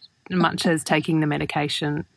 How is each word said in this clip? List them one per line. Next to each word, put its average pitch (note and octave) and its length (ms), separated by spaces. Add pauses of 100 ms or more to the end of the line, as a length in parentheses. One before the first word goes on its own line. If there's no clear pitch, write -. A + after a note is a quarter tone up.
(300)
much F3+ 360
as D#3+ 180
taking D#3 360
the D3+ 60
medication, D3 800 (120)